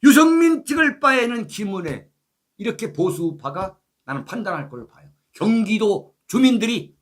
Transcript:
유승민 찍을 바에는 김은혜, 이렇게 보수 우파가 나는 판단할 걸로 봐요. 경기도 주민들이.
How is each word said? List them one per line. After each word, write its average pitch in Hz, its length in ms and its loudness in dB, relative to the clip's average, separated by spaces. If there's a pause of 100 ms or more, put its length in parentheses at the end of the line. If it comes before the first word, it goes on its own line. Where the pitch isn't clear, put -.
유승민 320 600 6
찍을 311 340 -2
바에는 240 460 0
김은혜, 180 640 -10 (480)
이렇게 220 340 -6
보수 175 320 -4
우파가 165 560 -8 (240)
나는 139 220 -10
판단할 175 440 -8
걸로 120 180 -16
봐요. - 240 -20 (220)
경기도 214 920 0
주민들이. 233 760 0